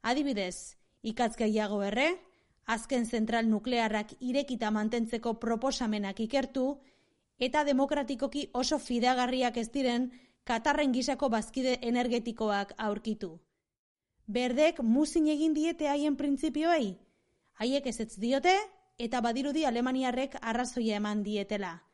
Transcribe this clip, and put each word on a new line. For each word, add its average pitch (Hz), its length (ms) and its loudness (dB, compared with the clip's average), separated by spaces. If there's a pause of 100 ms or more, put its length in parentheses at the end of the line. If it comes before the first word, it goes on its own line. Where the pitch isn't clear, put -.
Adibidez, 226 760 -2 (260)
ikatz 226 320 -2
gehiago 214 480 0
erre, 269 380 0 (440)
azken 233 400 -2
zentral 226 440 0
nuklearrak 214 720 0
irekita 254 520 -2
mantentzeko 226 680 0
proposamenak 226 800 -2
ikertu 262 600 0 (600)
eta 294 240 2
demokratikoki 277 920 0
oso 262 260 0
fidagarriak 247 760 0
ez 233 140 -4
diren 247 400 0 (380)
Katarren 277 440 2
gisako 262 360 0
bazkide 247 520 0
energetikoak 233 960 0
aurkitu. 208 600 -4 (880)
Berdek 254 560 2
muzin 294 460 4
egin 311 260 2
diete 311 360 0
haien 294 260 2
printzipioei? 294 840 0 (600)
Haiek 269 260 0
ezetz 220 320 -6
diote 269 380 4 (420)
eta 240 240 -2
badirudi 269 440 0
alemaniarrek 254 760 0
arrazoia 226 540 -2
eman 208 280 -2
dietela. 196 600 -4 (100)